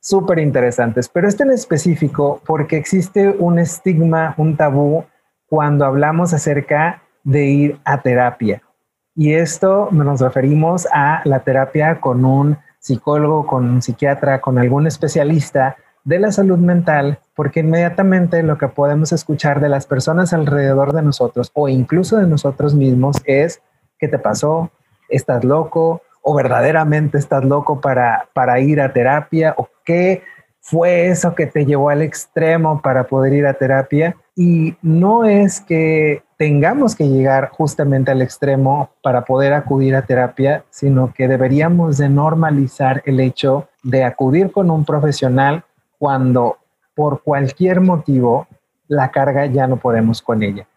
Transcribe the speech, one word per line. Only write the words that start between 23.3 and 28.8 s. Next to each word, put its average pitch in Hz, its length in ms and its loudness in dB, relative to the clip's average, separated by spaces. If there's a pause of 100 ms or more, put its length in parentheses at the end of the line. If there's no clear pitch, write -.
"¿Qué 156 80 -4
te 131 140 -2
pasó? 151 500 -2 (380)
¿Estás 127 340 -2
loco? 160 600 0 (200)
¿O 147 120 0
verdaderamente 147 840 0
estás 139 260 -2
loco 143 360 0
para, 123 540 0
para 127 260 2
ir 147 200 2